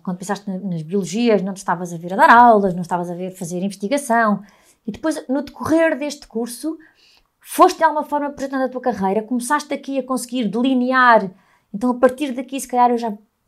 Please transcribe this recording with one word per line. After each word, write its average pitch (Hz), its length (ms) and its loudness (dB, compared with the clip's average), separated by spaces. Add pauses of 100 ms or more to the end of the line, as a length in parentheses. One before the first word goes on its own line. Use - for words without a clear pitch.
quando 180 140 -6
pensaste 196 300 -8
na, 185 120 -6
nas 175 240 -6
biologias, 196 580 0
não 190 140 -6
te - 20 -18
estavas 175 340 -4
a 170 60 -10
ver 175 160 -10
a - 20 -6
dar 269 140 4
aulas, 226 460 6
não 180 80 -6
estavas 175 260 -4
a 175 60 -8
ver 185 160 -8
fazer 180 320 -8
investigação. 214 800 -2 (420)
E 220 60 -8
depois, 311 360 -6
no 277 140 -2
decorrer 311 560 0
deste 285 300 -8
curso, 240 500 -8 (720)
foste 359 300 4
de 311 60 0
alguma 302 200 0
forma 285 280 -4
projetando 269 320 -4
a 254 60 -2
tua 254 120 -8
carreira? 202 400 -2
Começaste 254 500 -4
aqui 277 280 -6
a 254 40 -6
conseguir 254 440 -4
delinear, 247 800 2 (420)
então 247 200 -2
a - 20 0
partir 254 380 0
daqui 254 280 -8
se 254 80 -12
calhar 247 220 4
eu 240 80 0
já 226 180 -4 (320)